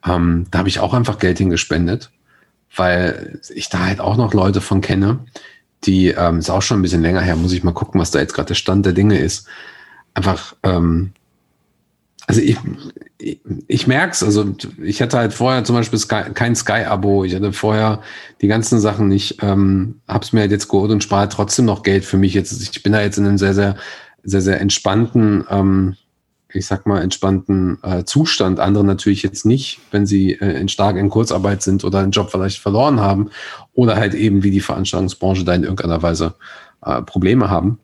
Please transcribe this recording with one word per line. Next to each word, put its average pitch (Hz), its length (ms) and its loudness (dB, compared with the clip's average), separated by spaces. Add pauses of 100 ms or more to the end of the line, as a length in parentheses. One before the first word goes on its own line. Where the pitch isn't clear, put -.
Ähm, 85 460 2
da 87 80 -2
habe 95 100 0
ich - 120 -4
auch - 120 0
einfach 120 260 0
Geld 90 200 2
hingespendet, 87 720 -2 (640)
weil 90 640 -2 (140)
ich - 160 -10
da 90 160 -4
halt 98 140 -4
auch 104 180 0
noch 110 160 0
Leute 98 260 2
von 95 220 -2
kenne, 98 380 0 (640)
die, 92 240 4
ähm, 85 320 0
ist 78 100 -4
auch 95 100 0
schon 104 200 0
ein - 20 4
bisschen 85 200 2
länger 87 200 2
her, 87 140 0
muss 90 160 0
ich 90 120 -2
mal 90 80 2
gucken, - 280 -4
was 80 100 -2
da 73 80 0
jetzt 71 160 -2
gerade - 140 -4
der 85 60 -4
Stand 95 300 0
der 95 80 2
Dinge 98 260 4
ist. - 280 -4 (680)
Einfach, - 480 -2
ähm, 87 500 0 (1120)
also - 140 2
ich, - 160 2 (640)
ich, - 220 -10 (280)
ich - 180 -2
merk's, 151 360 0
also 104 320 0 (280)
ich 101 200 -4
hatte 123 160 0
halt 113 160 0
vorher 127 300 0
zum 120 120 0
Beispiel 113 220 -2
Sky, 107 240 -4 (120)
kein 120 220 0
Sky-Abo, 101 680 0
ich 92 100 -4
hatte 98 180 -2
vorher 107 480 0 (400)
die 101 80 2
ganzen 113 320 2
Sachen 104 280 2
nicht, - 340 -2
ähm, 98 680 2
hab's 98 240 -4
mir 110 80 4
halt 101 100 2
jetzt 101 180 -2
geholt 101 220 2
und 104 140 2
spare 101 240 2
trotzdem 107 380 0
noch 101 160 0
Geld 98 220 2
für - 120 -2
mich 95 180 2
jetzt. 95 280 -2
Ich - 200 -12
bin 101 100 0
da 107 100 2
jetzt 101 160 -2
in 101 80 2
einem 101 120 2
sehr, 98 160 2
sehr, 98 220 2 (480)
sehr, 98 160 0
sehr 92 200 0
entspannten, 104 880 2
ähm, 95 460 2 (520)
ich - 180 -6
sag - 200 -4
mal, 98 160 2
entspannten, 92 800 0
äh, 90 220 -4
Zustand. 95 560 0
Andere 101 240 2
natürlich 101 380 0
jetzt - 220 -6
nicht, 131 360 0 (100)
wenn 101 160 0
sie, 98 260 2
äh, - 260 -2
in 98 100 -2
stark 98 280 0
in 98 140 0
Kurzarbeit 101 520 0
sind 98 220 0
oder 95 140 0
einen 98 140 0
Job 101 180 -2
vielleicht 98 280 -2
verloren 117 420 2
haben 101 280 2 (460)
oder 113 220 4
halt 104 180 0
eben 98 280 2
wie 98 80 4
die 95 100 2
Veranstaltungsbranche 92 840 -2
da 87 100 2
in 87 100 2
irgendeiner 85 380 -2
Weise, 82 320 0 (500)
äh, 62 180 -2
Probleme 98 480 2
haben. 95 340 0